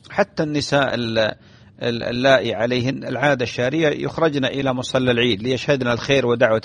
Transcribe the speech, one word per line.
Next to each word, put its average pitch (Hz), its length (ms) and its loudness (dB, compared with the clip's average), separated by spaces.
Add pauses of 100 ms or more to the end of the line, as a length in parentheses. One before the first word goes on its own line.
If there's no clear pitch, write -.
حتى - 340 -2
النساء 143 520 0
ال-، 117 240 -2 (640)
ال-، 120 200 -4
اللائي 120 500 2
عليهن 123 500 -2
العادة 131 400 0
الشهرية 135 440 0
يخرجن 143 580 -2
إلى 131 280 -2
مصلى 127 380 0
العيد 117 300 0
ليشهدن 127 460 0
الخير 123 380 2
ودعوة 117 400 2